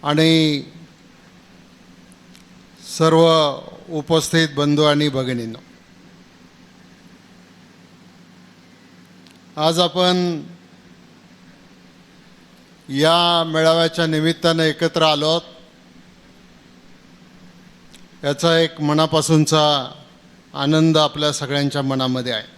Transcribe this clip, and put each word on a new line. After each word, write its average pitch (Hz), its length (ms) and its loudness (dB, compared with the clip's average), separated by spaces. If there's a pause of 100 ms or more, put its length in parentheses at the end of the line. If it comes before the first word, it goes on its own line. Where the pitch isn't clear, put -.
आणि 156 600 2 (2250)
सर्व 160 340 2 (680)
उपस्थित 160 680 0
बंधू 147 280 0
आणि 147 240 2
भगिनींनो, 123 500 -6 (4000)
आज 160 220 0
आपण 180 600 -2 (2500)
या 170 560 2
मेळाव्याच्या 165 640 0
निमित्तानं 160 560 0
एकत्र 160 400 0
आलो 151 260 0
आहोत, 170 140 -2 (2750)
याचा 165 340 0
एक 165 220 -2
मनापासूनचा 151 840 2 (920)
आनंद 156 440 2
आपल्या 147 340 0
सगळ्यांच्या 143 500 -4
मनामध्ये 127 500 -4
आहे. 107 140 -8 (100)